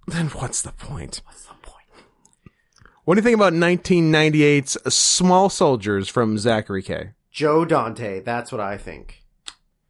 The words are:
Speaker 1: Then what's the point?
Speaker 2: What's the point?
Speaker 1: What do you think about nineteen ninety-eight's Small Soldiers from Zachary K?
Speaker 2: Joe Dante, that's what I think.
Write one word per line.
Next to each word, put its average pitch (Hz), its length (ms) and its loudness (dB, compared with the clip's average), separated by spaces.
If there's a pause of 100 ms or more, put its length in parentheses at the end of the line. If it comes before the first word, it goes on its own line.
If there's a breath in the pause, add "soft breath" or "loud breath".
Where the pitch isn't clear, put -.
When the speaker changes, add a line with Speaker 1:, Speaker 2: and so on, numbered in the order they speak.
Speaker 1:
Then 165 220 -4
what's - 340 -8
the 131 100 -10
point? - 540 -12
Speaker 2:
What's - 180 -20
the - 160 -20
point? - 260 -20 (1160 soft breath)
Speaker 1:
What 175 120 4
do - 20 4
you 208 60 2
think 240 100 6
about 202 180 4
nineteen 170 600 2
ninety-eight's 151 640 2 (160)
Small 185 560 2
Soldiers 104 580 0
from 107 300 0
Zachary 107 440 -2
K? 92 280 -10 (280)
Speaker 2:
Joe 156 260 2
Dante, 113 560 -4
that's 120 300 -8
what 120 100 -8
I 101 180 -6
think. - 440 -18 (680)